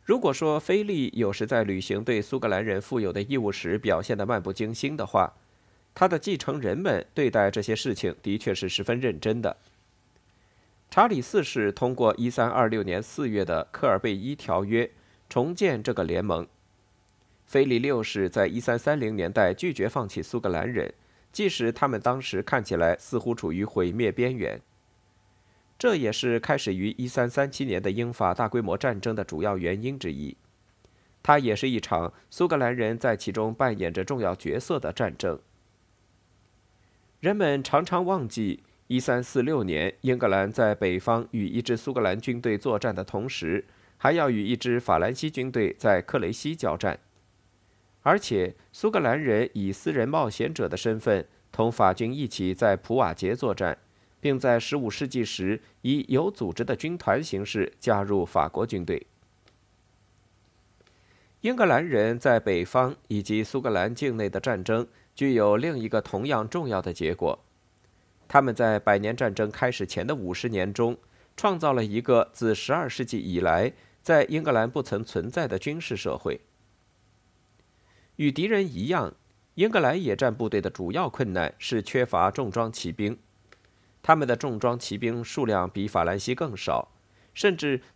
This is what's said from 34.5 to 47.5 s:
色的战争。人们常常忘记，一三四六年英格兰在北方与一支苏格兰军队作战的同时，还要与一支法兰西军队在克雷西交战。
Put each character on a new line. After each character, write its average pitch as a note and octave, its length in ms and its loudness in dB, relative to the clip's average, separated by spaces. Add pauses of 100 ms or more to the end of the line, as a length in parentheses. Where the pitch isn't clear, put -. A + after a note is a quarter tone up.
色 C#3+ 220 -4
的 - 140 -6
战 G2+ 240 -2
争。 E2+ 200 -4 (1800)
人 G3 160 2
们 D3 260 2
常 D3+ 240 2
常 F3 200 0
忘 F#3 200 0
记， A2 380 -4 (240)
一 B2 140 0
三 B2 200 2
四 B2 200 -2
六 C3 240 0
年 E2 340 0
英 B2+ 180 0
格 A#2 120 2
兰 G2 200 2
在 A2 240 2
北 F#2 240 0
方 A#2 340 0
与 G#2+ 140 -2
一 A#2+ 160 -2
支 A#2+ 140 -2
苏 B2+ 180 -6
格 B2 60 -2
兰 G2 180 2
军 A#2+ 220 -4
队 A#2 180 0
作 G#2+ 220 0
战 A2 160 -2
的 F#2 80 -6
同 G#2 240 -6
时， F2+ 380 -4 (320)
还 C#3 160 4
要 D#3 160 2
与 G#2+ 180 0
一 A#2+ 80 0
支 A#2+ 240 0
法 F#2+ 180 2
兰 F#2+ 160 2
西 D#3 160 -4
军 C3 220 -6
队 A2+ 260 0
在 G2 240 4
克 - 180 -2
雷 F#2 120 -2
西 D3 240 -6
交 F2 220 -2
战。 F2+ 200 -2 (1080)